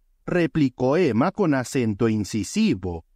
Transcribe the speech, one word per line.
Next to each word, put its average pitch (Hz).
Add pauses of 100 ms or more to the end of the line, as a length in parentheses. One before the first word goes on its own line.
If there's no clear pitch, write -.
(260)
replicó 147
Emma 156
con 170
acento 117
incisivo. 104